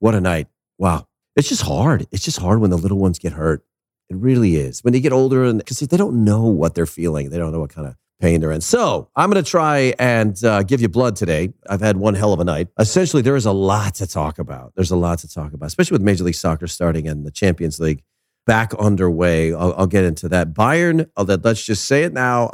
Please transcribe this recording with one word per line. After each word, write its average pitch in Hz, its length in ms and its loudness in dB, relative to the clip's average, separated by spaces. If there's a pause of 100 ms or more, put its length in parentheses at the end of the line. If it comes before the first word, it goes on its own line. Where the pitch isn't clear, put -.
what 110 140 4
a 101 60 2
night. 85 280 0 (280)
Wow. 87 300 0 (300)
It's 143 140 2
just 247 120 -2
hard. 143 480 0
It's - 140 -8
just - 140 -6
hard 95 220 2
when 104 100 2
the 90 80 2
little 98 200 -2
ones 92 200 0
get 80 160 -8
hurt. 78 300 -2 (440)
It 90 80 -10
really 113 400 2
is. 67 260 -6
When 120 100 4
they 131 80 4
get 135 120 2
older, 131 320 4
and 113 200 0
'cause - 140 -8
they 151 180 -2
don't 123 280 2
know 104 220 4
what 82 280 2
they're 82 120 0
feeling. 78 420 -4
They 80 100 -6
don't 82 140 -4
know 82 80 -4
what 76 100 -6
kind 78 160 -12
of 65 100 -14 (220)
pain 85 220 2
they're 78 100 -2
in. 80 120 -4
So 156 520 -2
I'm 170 140 2
gonna 196 140 2
try 143 560 2
and, 113 440 0
uh, 107 200 2
give 117 180 0
you 117 80 2
blood 117 280 0
today. 85 360 -2 (160)
I've 98 140 -4
had 107 160 2
one 104 160 2
hell 101 180 2
of 82 80 0
a 87 40 0
night. 87 240 -2 (100)
Essentially, 156 420 2
there 131 160 2
is 123 80 0
a 107 80 2
lot 98 440 0
to 98 100 -6
talk 78 320 -6
about. 64 360 -12
There's 90 160 -2
a 92 60 0
lot 85 220 0
to 80 100 -16
talk 76 240 -10
about, 73 140 -12
especially - 300 -2
with 104 60 0
Major 95 220 2
League 87 100 -2
Soccer 82 320 -4
starting 80 400 -2
and 73 200 -8
the 76 40 -14
Champions 82 480 -2
League 78 240 -2 (440)
back 110 280 2
underway. 87 800 2
I'll, 85 240 -2
I'll 95 120 0
get 95 160 2
into 87 260 -2
that. 82 240 0
Bayern, 160 600 0
uh, 101 80 0
let, 92 200 0
let's 113 180 0
just 104 220 -4
say 143 200 2
it 135 100 -4
now. 123 400 0